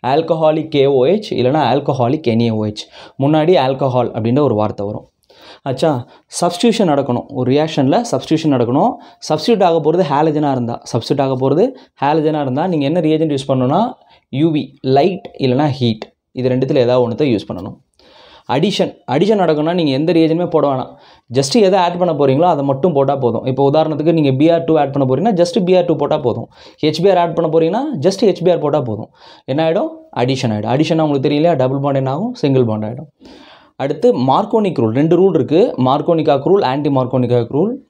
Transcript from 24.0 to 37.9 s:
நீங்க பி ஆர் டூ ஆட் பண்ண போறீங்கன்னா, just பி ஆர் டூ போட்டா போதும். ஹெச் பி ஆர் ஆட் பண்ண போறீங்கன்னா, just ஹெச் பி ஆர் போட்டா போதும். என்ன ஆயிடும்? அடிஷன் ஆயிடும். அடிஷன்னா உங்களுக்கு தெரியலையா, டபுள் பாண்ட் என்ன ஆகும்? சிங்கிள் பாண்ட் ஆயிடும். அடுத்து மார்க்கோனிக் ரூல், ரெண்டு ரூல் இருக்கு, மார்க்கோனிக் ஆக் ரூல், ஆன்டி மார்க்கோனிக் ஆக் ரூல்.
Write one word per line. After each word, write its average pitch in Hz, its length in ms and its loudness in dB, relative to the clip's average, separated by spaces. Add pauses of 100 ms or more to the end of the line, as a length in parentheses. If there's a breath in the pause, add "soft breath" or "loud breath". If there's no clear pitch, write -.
நீங்க 151 180 2
பி 143 180 2
ஆர் 165 140 2
டூ 160 140 2
ஆட் 143 140 0
பண்ண 139 220 0
போறீங்கன்னா, 190 200 0
just 175 300 2
பி 180 140 4
ஆர் 175 80 2
டூ 170 100 0
போட்டா 143 220 -2
போதும். 120 320 -4 (360 loud breath)
ஹெச் 151 160 -2
பி 196 80 4
ஆர் 180 80 4
ஆட் 170 180 0
பண்ண 165 220 0
போறீங்கன்னா, 185 460 -2
just 190 260 2
ஹெச் 175 140 -4
பி 180 80 2
ஆர் 165 80 2
போட்டா 147 220 -2
போதும். 113 280 -8 (360 loud breath)
என்ன 156 240 -2
ஆயிடும்? 214 180 -2 (280)
அடிஷன் 127 360 -2
ஆயிடும். 110 320 -2
அடிஷன்னா 160 180 0
உங்களுக்கு 147 280 0
தெரியலையா, 151 260 0
டபுள் 131 240 -2
பாண்ட் 139 160 -2
என்ன 135 160 -2
ஆகும்? 202 220 -6
சிங்கிள் 135 320 0
பாண்ட் 107 180 -4
ஆயிடும். 131 440 -12 (480 loud breath)
அடுத்து 147 380 0
மார்க்கோனிக் 175 640 0
ரூல், 113 100 2
ரெண்டு 151 280 2
ரூல் 185 180 4
இருக்கு, 160 420 2
மார்க்கோனிக் 147 540 0
ஆக் 139 160 0
ரூல், 196 140 2
ஆன்டி 143 280 -2
மார்க்கோனிக் 123 480 0
ஆக் 117 160 -4
ரூல். 170 180 0 (180)